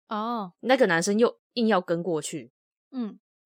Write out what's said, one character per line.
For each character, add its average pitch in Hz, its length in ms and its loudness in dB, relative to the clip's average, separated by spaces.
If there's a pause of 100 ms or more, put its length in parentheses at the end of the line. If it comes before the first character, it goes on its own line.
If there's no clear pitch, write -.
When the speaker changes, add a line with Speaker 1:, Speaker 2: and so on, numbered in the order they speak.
Speaker 1:
哦。 220 520 -8
Speaker 2:
那 247 160 4
个 247 100 4
男 170 160 2
生 202 160 0
又 233 220 2 (140)
硬 233 140 0
要 196 120 4
跟 175 220 -4
过 170 180 -2
去。 - 320 -12 (400)
Speaker 1:
嗯。 220 260 -10 (280)